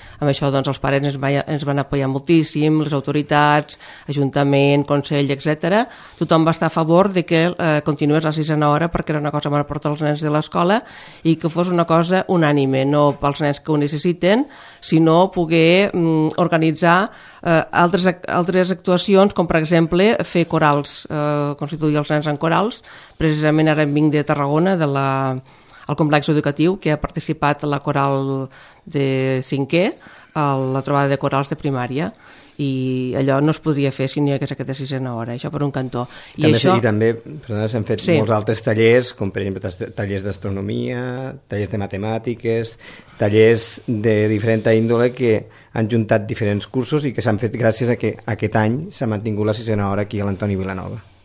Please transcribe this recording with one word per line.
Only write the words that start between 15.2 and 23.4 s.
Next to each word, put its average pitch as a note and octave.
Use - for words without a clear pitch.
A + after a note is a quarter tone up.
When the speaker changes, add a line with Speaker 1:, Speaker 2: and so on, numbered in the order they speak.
Speaker 1:
poder, E3+
mm, D#3+
organitzar, E3
eh, D#3+
altres F3
ac-, -
altres F3+
actuacions, F#3+
com F3
per E3+
exemple E3+
fer E3
corals, D3
eh, D3
constituir D3+
els D3
nens D3+
en D3
corals. E3+
Precisament D#3